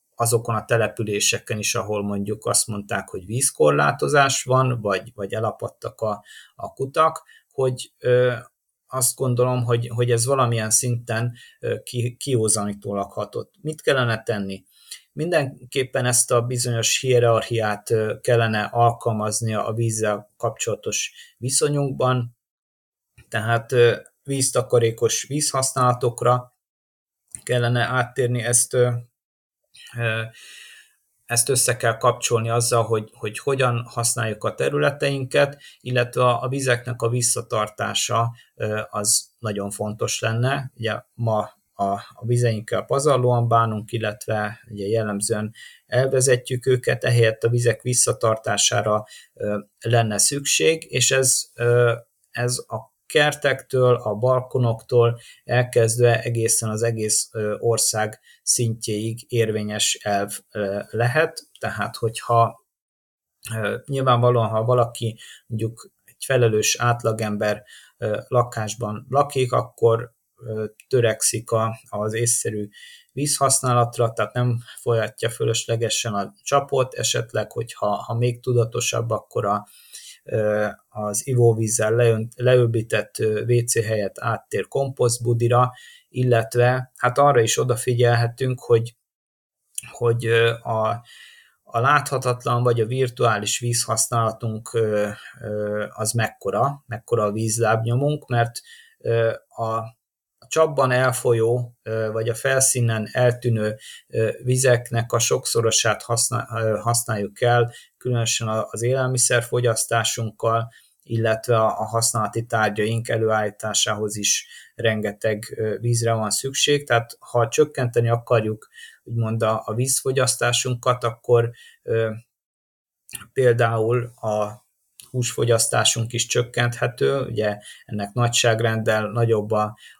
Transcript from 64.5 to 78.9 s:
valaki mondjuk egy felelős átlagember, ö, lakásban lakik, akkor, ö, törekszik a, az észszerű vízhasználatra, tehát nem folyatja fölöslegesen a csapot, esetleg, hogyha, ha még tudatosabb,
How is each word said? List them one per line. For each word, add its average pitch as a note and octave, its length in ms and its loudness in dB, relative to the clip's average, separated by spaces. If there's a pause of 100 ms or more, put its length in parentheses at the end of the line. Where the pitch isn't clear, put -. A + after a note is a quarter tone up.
valaki A#2+ 540 0 (280)
mondjuk A2 460 -6 (120)
egy - 220 -20
felelős A2+ 520 2
átlagember, G#2+ 840 0 (340)
ö, G#2+ 300 -4
lakásban A2 800 -4
lakik, C3+ 440 0
akkor, A#2 600 2 (240)
ö, A2 280 -8 (240)
törekszik A2+ 640 0
a, A2 280 0 (100)
az G#2+ 260 -4
észszerű A2 540 -2 (440)
vízhasználatra, B2 1000 0
tehát G#2+ 200 -4
nem B2 260 0 (220)
folyatja A2+ 500 -2
fölöslegesen A2+ 840 -2
a G2+ 180 -4 (100)
csapot, C#3 520 0
esetleg, A#2 580 -4
hogyha, A#2 360 -6
ha G2+ 260 -4
még A#2+ 260 0
tudatosabb, A#2 680 0